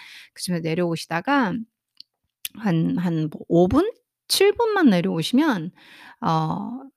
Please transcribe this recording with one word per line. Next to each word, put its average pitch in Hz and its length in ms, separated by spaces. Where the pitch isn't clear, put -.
그쯤에 175 260
내려오시다가 170 960
한, 170 420
한 165 320
뭐 - 180
오 180 200
분, 330 220
칠 403 240
분만 415 380
내려오시면 180 840
어 180 760